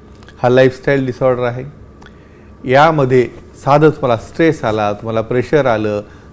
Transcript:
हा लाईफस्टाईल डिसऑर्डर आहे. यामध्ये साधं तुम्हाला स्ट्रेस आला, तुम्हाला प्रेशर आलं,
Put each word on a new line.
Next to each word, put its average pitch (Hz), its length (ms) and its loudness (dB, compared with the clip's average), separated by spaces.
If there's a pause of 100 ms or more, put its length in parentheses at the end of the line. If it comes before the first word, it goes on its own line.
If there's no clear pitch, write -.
(440)
हा 123 60 2
लाईफस्टाईल 131 560 0
डिसऑर्डर 127 380 -2
आहे. 123 200 -6 (1080)
यामध्ये 135 560 2 (380)
साधं 151 240 4
तुम्हाला 123 280 -2
स्ट्रेस - 460 -2
आला, 107 300 -2
तुम्हाला 113 280 -6
प्रेशर 127 440 -2
आलं, 107 360 -2 (320)